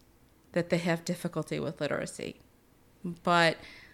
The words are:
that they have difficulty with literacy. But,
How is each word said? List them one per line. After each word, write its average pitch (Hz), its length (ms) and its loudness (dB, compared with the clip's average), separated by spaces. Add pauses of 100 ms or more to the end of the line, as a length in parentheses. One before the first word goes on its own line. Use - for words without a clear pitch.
(540)
that 170 180 0
they 175 80 4
have 170 260 0
difficulty 165 540 -4
with 147 200 -6
literacy. - 580 -4 (840)
But, 170 340 6 (360)